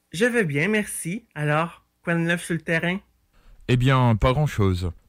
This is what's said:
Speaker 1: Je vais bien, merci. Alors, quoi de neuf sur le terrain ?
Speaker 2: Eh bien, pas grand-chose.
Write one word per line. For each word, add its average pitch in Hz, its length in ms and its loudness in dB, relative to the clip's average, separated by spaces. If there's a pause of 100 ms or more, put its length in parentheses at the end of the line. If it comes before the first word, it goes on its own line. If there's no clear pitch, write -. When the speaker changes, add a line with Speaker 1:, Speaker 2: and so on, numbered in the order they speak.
(120)
Speaker 1:
Je 175 140 0
vais 240 180 0
bien, 151 240 -2
merci. 208 680 -4
Alors, 151 520 -2 (180)
quoi 170 120 0
de 170 40 0
neuf 170 240 -2
sur 175 120 -4
le 160 60 -6
terrain ? 170 380 -2 (720)
Speaker 2:
Eh 127 80 4
bien, 127 400 4
pas 127 160 2
grand-chose. 98 580 0 (180)